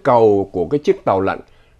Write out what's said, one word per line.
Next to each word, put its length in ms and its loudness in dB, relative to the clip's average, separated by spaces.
cầu 480 2
của 160 -4
cái 120 -2
chiếc 260 -4
tàu 160 0
lặn 180 -4